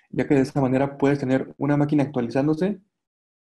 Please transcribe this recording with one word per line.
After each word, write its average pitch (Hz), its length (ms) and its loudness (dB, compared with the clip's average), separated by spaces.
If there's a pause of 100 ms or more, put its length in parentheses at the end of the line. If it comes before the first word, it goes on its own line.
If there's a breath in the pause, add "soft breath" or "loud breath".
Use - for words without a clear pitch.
ya - 180 -4
que 151 80 4
de 165 60 4
esa 151 200 -2
manera 131 360 0
puedes 139 220 2
tener 131 380 -2
una 143 200 0
máquina 147 260 2
actualizándose 151 760 -2 (680)